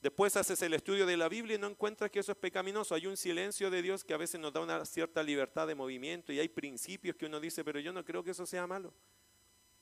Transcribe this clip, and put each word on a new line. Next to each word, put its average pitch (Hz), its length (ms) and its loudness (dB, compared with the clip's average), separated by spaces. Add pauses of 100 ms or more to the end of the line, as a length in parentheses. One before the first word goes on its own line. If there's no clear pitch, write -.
Después - 340 4
haces 226 260 4
el 165 120 4
estudio 196 320 4
de 175 120 4
la 165 100 4
Biblia 220 280 0
y 208 40 0
no 202 80 -2
encuentras 208 440 -2
que 202 80 0
eso 196 120 -2
es 196 60 -2
pecaminoso. 190 560 0
Hay 165 140 0
un 196 100 -4
silencio 190 540 0
de 180 100 2
Dios 185 220 0
que - 100 -2
a 156 40 0
veces 165 220 -4
nos 151 140 -4
da 160 80 0
una 165 240 0
cierta 165 380 0
libertad 147 420 2
de 156 100 -2
movimiento 139 560 -6
y 139 80 0
hay 165 100 2
principios 165 680 -6
que 160 100 -6
uno 151 140 -4
dice, 165 240 -4
"Pero 143 160 -2
yo 156 120 -4
no 185 140 -6
creo 180 180 -4
que 175 80 -4
eso 175 140 -6
sea 180 220 -2
malo". 185 260 -6 (880)